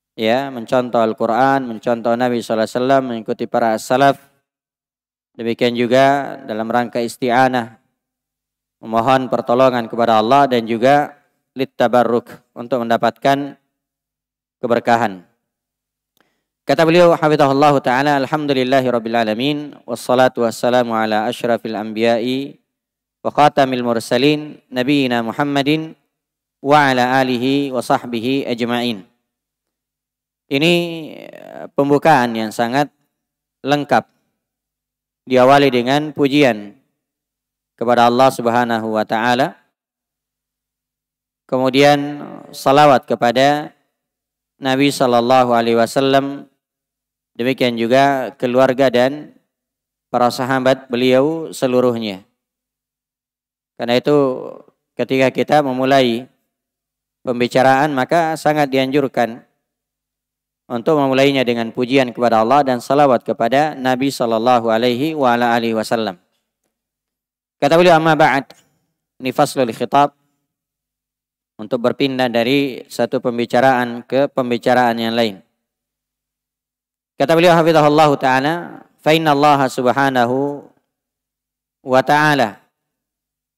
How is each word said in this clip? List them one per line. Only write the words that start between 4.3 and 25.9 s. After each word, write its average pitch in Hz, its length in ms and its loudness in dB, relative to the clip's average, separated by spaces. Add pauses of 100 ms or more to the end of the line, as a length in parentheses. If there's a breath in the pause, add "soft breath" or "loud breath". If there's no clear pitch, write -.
Demikian 117 400 -2
juga 135 640 2
dalam 110 240 -8
rangka 117 320 -4
isti'anah, 120 800 -2 (1040)
memohon 117 480 0
pertolongan 123 560 0
kepada 113 320 0
Allah, 131 320 2
dan 120 160 -2
juga 127 560 0 (320)
litabarruk, 120 800 -2 (240)
untuk 120 240 -6
mendapatkan 127 800 -2 (960)
keberkahan. 117 640 -2 (1500)
Kata 139 160 2
beliau 170 320 4
hafizahullahu 147 640 2
taala, 139 400 0
Alhamdulillahi 131 720 -2
rabbil 113 240 -4
alamin, 131 560 -4 (160)
wassalatu 123 560 0
wassalamu 120 480 0
ala 110 400 -2
asyrafil 113 480 -4
anbiya'i 117 800 -4 (640)
wa 117 80 -6
khatamil 131 560 0
mursalin, 143 800 -2
nabiyina 127 560 -2
Muhammadin 143 720 -4 (640)